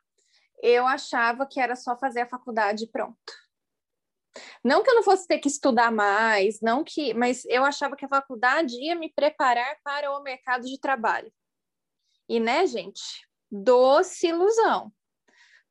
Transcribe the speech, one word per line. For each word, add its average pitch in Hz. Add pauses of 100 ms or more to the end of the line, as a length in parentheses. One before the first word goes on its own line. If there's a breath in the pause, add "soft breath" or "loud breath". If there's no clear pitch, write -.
(640)
Eu 240
achava 254
que 269
era 247
só 240
fazer 240
a 240
faculdade 220
e 226
pronto. 233 (1500 loud breath)
Não 294
que 523
eu 494
não 453
fosse 381
ter 311
que 302
estudar 240
mais, 214
não 233
que, 294
mas 247
eu 254
achava 277
que -
a 269
faculdade 269
ia 311
me 330
preparar 269
para 285
o 285
mercado 254
de 269
trabalho. 226 (960)
E, 226
né, 247
gente, 214 (480)
doce 254
ilusão. 339 (800 soft breath)